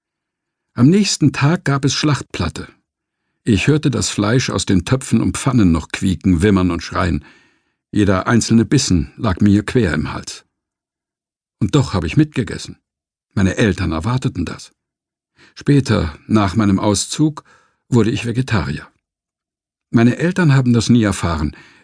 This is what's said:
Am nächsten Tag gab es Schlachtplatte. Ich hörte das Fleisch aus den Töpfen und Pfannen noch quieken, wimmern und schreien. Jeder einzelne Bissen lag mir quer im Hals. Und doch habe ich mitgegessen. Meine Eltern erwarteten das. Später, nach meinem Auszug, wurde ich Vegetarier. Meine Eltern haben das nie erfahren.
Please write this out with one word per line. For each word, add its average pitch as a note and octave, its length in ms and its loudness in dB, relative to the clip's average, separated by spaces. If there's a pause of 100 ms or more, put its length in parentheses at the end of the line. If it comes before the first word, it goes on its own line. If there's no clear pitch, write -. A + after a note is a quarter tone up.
(720)
Am A#2+ 160 4
nächsten F#3 440 2
Tag D3+ 320 -2
gab C#3 200 -2
es C3 100 -2
Schlachtplatte. F#2+ 720 -4 (760)
Ich A#2 220 0
hörte D3+ 240 0
das G#2 200 -2
Fleisch A2+ 420 -2
aus - 160 -4
den F#2+ 180 2
Töpfen B2 360 0
und F#2+ 140 -2
Pfannen A2+ 360 2
noch D#2+ 180 -2
quieken, F#2 540 0
wimmern F#2 260 4
und E2+ 140 -6
schreien. F2 420 -4 (680)
Jeder G2 360 0
einzelne A2+ 380 2
Bissen F2+ 520 0
lag A2 220 -2
mir G#2 260 4
quer G#2 300 0
im C#2 180 -4
Hals. - 320 -14 (1120)
Und F#2+ 140 -4
doch C#3 220 0
habe F2 100 -2
ich E2 120 -6
mitgegessen. - 600 -2 (560)
Meine F#2+ 220 0
Eltern F#2+ 360 0
erwarteten F2+ 540 -4
das. - 260 -12 (840)
Später, A2+ 600 0 (120)
nach G#2 280 2
meinem G2+ 220 2
Auszug, D3+ 680 -2 (460)
wurde A#2 220 2
ich A#2 160 -6
Vegetarier. A2 600 -4 (1040)
Meine A#2 280 2
Eltern F3 360 0
haben B2+ 200 2
das A#2 160 0
nie A#2 120 4
erfahren. E2 540 -2 (280)